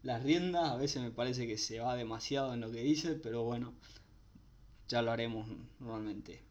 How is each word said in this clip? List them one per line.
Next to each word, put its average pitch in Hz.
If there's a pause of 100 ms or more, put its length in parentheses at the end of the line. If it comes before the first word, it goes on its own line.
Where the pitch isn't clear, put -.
las 123
riendas. 170
A 120
veces 139
me 117
parece 123
que 110
se 113
va 123
demasiado 123
en 120
lo 113
que 117
dice, 151
pero 117
bueno, 120 (1120)
ya 120
lo 117
haremos 113 (320)
normalmente. 107